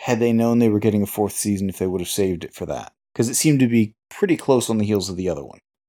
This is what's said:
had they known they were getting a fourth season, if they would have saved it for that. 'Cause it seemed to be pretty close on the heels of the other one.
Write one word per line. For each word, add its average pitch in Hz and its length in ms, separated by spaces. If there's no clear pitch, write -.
had 120 180
they 117 140
known 117 260
they 117 120
were 104 100
getting 104 220
a 98 40
fourth 101 280
season, 98 340
if 95 100
they 92 80
would 92 140
have 85 80
saved 92 340
it - 120
for 90 120
that. 65 260
'Cause 117 140
it 131 60
seemed 147 260
to 127 80
be 113 240
pretty 180 280
close 127 340
on 110 80
the 104 80
heels 98 240
of 87 60
the 92 120
other 71 160
one. - 140